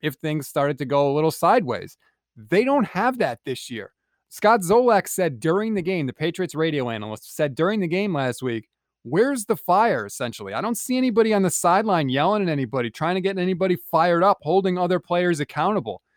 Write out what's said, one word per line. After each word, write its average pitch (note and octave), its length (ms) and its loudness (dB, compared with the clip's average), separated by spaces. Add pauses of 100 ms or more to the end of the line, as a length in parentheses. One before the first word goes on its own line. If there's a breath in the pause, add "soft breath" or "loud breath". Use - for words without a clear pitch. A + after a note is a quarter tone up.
if D3 140 -4
things D3+ 320 -6
started C#3+ 320 -2
to C#3+ 60 -6
go C#3+ 260 2
a - 20 0
little D#3 180 0
sideways. D#3 680 0 (380)
They C#3 280 0
don't C4+ 220 2
have A#3+ 340 -2
that C3+ 260 -2
this C3 240 -8
year. G#2+ 220 -10 (380)
Scott G#3+ 320 2
Zolak G#3+ 460 4
said D#3+ 320 -2
during G3 340 0
the F#3+ 80 -2
game, E3 260 -2
the B2 60 -6
Patriots E3 420 -4
radio D3+ 340 0
analyst G#2+ 460 -8
said C#3+ 180 -2
during G3 280 0
the F3 60 0
game F#3 260 -2
last C3 280 -2
week, A#2 280 -4 (340)
"Where's A3 420 0
the G3+ 120 -2
fire, F3+ 480 2
essentially? G#2 480 -8
I B2 80 -4
don't A3+ 160 -4
see B3+ 200 -4
anybody A3+ 360 2
on G3 80 4
the F#3 80 2
sideline F3+ 580 2
yelling E3+ 360 2
at F3 60 0
anybody, C3 400 -2
trying E3 260 -2
to F#3+ 60 -2
get F#3+ 160 -2
anybody F3+ 380 0
fired E3+ 480 2
up, G3 180 6
holding F3+ 360 2
other F3+ 220 0
players F3 420 0
accountable. D3+ 600 -2 (140)